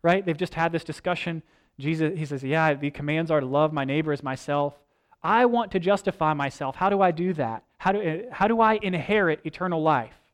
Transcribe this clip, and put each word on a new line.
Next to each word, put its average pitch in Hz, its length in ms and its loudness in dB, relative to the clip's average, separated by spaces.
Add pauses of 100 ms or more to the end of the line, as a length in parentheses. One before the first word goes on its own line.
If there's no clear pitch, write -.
Right? 185 240 2
They've 165 120 -2
just 180 160 -4
had 165 180 0
this 165 140 -4
discussion. 165 580 -6 (360)
Jesus, 160 380 -2
he 156 80 -4
says, 135 180 -6
"Yeah, 151 320 2
the 143 160 -4
commands 151 380 -2
are 156 120 4
to 131 40 -4
love 151 280 2
my 143 100 -2
neighbor 151 300 -2
as 143 100 -6
myself. 143 560 -4 (440)
I 220 220 4
want 233 260 0
to 190 80 0
justify 175 540 0
myself. 139 420 -4
How 190 160 0
do 196 100 2
I 185 80 6
do 175 240 -2
that? 117 300 -4 (160)
How 190 120 0
do, 202 100 0
uh, 190 320 -6
how 196 140 2
do 226 140 4
I 220 200 6
inherit 180 640 0
eternal 170 360 -2
life?" 143 400 2 (120)